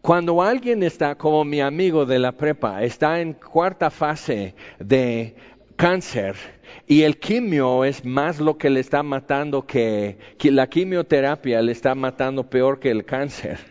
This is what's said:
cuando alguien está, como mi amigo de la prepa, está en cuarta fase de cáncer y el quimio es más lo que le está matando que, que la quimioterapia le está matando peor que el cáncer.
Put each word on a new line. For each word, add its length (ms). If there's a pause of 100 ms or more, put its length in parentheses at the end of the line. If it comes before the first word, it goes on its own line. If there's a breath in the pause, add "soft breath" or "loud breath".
cuando 400
alguien 400
está, 320
como 320
mi 160
amigo 420
de 140
la 140
prepa, 500
está 400
en 100
cuarta 560
fase 680 (240 loud breath)
de 560 (420 loud breath)
cáncer 600 (500 loud breath)
y 180
el 140
quimio 680
es 180
más 340
lo 200
que 100
le 120
está 220
matando 640
que, 520 (180 loud breath)
que 140
la 160
quimioterapia 960
le 100
está 220
matando 500
peor 360
que 100
el 160
cáncer. 520 (120)